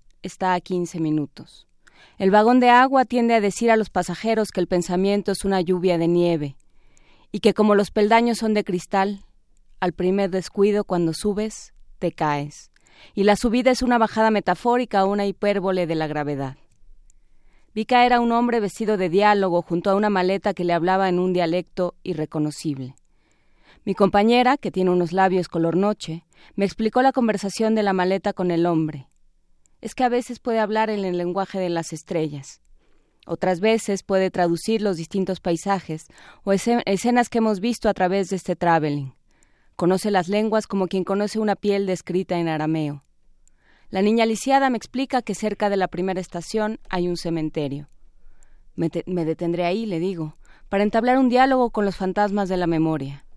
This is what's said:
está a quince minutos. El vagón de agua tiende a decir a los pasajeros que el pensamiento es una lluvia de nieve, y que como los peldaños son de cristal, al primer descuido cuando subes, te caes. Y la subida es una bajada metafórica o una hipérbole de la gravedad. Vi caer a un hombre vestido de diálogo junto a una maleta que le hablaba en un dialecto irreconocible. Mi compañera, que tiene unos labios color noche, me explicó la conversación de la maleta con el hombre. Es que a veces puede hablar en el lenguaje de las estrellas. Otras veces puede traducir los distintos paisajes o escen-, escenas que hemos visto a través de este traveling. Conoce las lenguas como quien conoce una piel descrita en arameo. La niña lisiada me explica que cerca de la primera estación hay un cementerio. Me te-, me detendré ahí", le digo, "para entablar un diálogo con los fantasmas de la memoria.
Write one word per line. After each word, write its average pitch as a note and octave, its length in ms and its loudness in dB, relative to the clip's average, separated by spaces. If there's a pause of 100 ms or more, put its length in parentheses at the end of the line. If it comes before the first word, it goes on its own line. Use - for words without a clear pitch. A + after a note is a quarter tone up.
(200)
está F#3 320 -4
a F3+ 80 0
quince F3 400 -6
minutos. D3+ 680 -6 (500)
El F#3+ 120 4
vagón A3+ 300 6
de B3 80 6
agua B3+ 380 6
tiende A#3 260 2
a A3+ 80 4
decir G#3 300 0
a A3+ 60 6
los A3 120 0
pasajeros G#3+ 600 -2
que F#3+ 100 -2
el E3+ 60 0
pensamiento F#3+ 680 0
es G3 140 -6
una F#3+ 160 0
lluvia F3+ 340 0
de E3 100 0
nieve, E3+ 500 0 (760)
y G3+ 80 -8
que G#3 140 2
como G#3+ 200 4
los G3+ 160 2
peldaños A3+ 460 4
son A3 160 -2
de G#3 100 2
cristal, G3 600 -2 (560)
al F3 140 0
primer F#3+ 380 0
descuido G3+ 540 0
cuando E3+ 280 -2
subes, G#3 640 -6 (240)
te F3 120 -2
caes. D3 600 -4 (440)
Y G3 100 0
la G#3 120 6
subida B3 340 2
es B3+ 120 0
una B3 160 2
bajada A3 320 2
metafórica G#3+ 760 0
o G3 80 0
una G3+ 140 -2
hipérbole F#3+ 600 -2
de D#3+ 80 -4
la D#3 120 -2
gravedad. C#3+ 500 -6 (1160)
Vi G#3+ 100 -4
caer B3 300 4
a A#3+ 60 4
un A#3 120 0
hombre A#3+ 260 0
vestido G#3 380 -2
de F3+ 140 -2
diálogo G3 500 4
junto E3+ 300 -2
a F#3+ 40 2
una G#3 140 2
maleta F#3+ 460 0
que F3+ 100 -6
le F3 80 0
hablaba F#3 380 2
en F3 80 2
un F#3 160 0
dialecto F3+ 600 -2 (100)
irreconocible. D3+ 920 -6 (880)
Mi G3 100 -4
compañera, A#3 640 4
que G3 140 -8
tiene F#3 220 0
unos F3 200 0
labios F#3 360 2
color E3 280 -2
noche, F#3+ 480 -2 (300)
me G3 100 0
explicó A3 380 0
la C4+ 100 4
conversación A3 640 0
de A3 80 2
la G3 100 2
maleta F#3+ 400 0
con F#3 180 -2
el E3+ 140 2
hombre. D#3 460 -2 (720)
Es A3 120 -12
que B3+ 100 0
a B3 40 2
veces A#3+ 300 -4
puede A3+ 200 -4
hablar A3 300 0
en G#3 160 -4
el F3+ 140 -4
lenguaje F#3 400 -4
de F3+ 100 -2
las E3+ 240 -4
estrellas. D#3 720 -8 (640)
Otras F#3 340 -2
veces G#3+ 440 0
puede F#3+ 260 0
traducir F3 500 0
los G3+ 160 -2
distintos F3+ 440 -4
paisajes E3+ 680 -4 (380)
o G3 80 0
escen-, A#3 340 0
escenas A#3+ 420 2
que A#3 100 -2
hemos A3 220 0
visto A3 300 0
a G3 40 -2
través F#3 360 -2
de G3 60 -2
este F3 200 -6
traveling. D3+ 560 0 (600)
Conoce F#3 360 0
las F3+ 180 0
lenguas G#3+ 380 0
como F#3+ 200 -2
quien F#3 180 -4
conoce G#3 340 -4
una G#3+ 160 0
piel G3+ 300 -2
descrita F3+ 540 -4
en E3 100 -2
arameo. D#3 560 -4 (840)
La F#3+ 100 -2
niña A3+ 240 2
lisiada C4+ 460 0
me A#3 80 -2
explica B3+ 420 -4
que G3 140 -6
cerca G#3 340 -4
de G3+ 80 0
la F#3 120 0
primera F3+ 300 -4
estación G#3+ 720 -6
hay F3+ 200 -2
un F3 100 -4
cementerio. D#3 680 -6 (880)
Me E3 140 -2
te-, E3+ 180 -6
me F3 200 -4
detendré E3+ 400 -2
ahí", G#3 180 -2
le F#3 140 -4
digo, E3 400 -6 (320)
"para G3 120 2
entablar A3+ 360 2
un C4 100 4
diálogo B3+ 400 4
con G#3 160 0
los G3 100 -2
fantasmas G3 540 0
de F#3 80 -2
la F3 100 0
memoria. D#3 600 -2 (100)